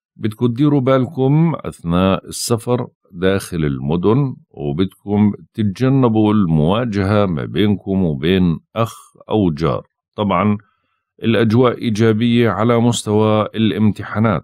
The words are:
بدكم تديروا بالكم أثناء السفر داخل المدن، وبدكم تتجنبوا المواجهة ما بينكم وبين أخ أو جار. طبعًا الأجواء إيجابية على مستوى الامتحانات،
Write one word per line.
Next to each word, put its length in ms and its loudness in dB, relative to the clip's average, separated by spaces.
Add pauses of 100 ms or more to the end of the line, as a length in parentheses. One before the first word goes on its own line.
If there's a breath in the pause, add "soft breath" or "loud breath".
(160)
بدكم 320 -4
تديروا 340 0
بالكم 760 0
أثناء 720 -2
السفر 600 -4 (240)
داخل 540 -2
المدن، 680 0 (140)
وبدكم 840 -2 (200)
تتجنبوا 800 2
المواجهة 920 2
ما 200 -4
بينكم 580 0
وبين 560 0 (160)
أخ 200 -4 (340)
أو 220 2
جار. 360 -4 (280)
طبعًا 420 0 (640)
الأجواء 540 2
إيجابية 720 0
على 300 0
مستوى 600 0
الامتحانات، 1040 -2